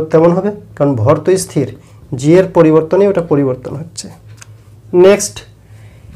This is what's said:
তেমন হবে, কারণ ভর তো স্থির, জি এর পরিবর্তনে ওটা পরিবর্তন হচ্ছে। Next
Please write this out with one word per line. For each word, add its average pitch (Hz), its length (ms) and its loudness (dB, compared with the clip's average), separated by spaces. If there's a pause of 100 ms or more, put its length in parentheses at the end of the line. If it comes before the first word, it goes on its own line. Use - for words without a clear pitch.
(120)
তেমন 165 260 4
হবে, 202 120 -4 (260)
কারণ 143 160 -2 (100)
ভর 131 220 2
তো - 60 -2 (140)
স্থির, 135 240 -4 (520)
জি 139 100 -2 (100)
এর 190 60 2 (120)
পরিবর্তনে 160 540 2
ওটা 180 200 -4
পরিবর্তন 135 500 -4
হচ্ছে। 170 260 -16 (960)
Next 202 300 2 (800)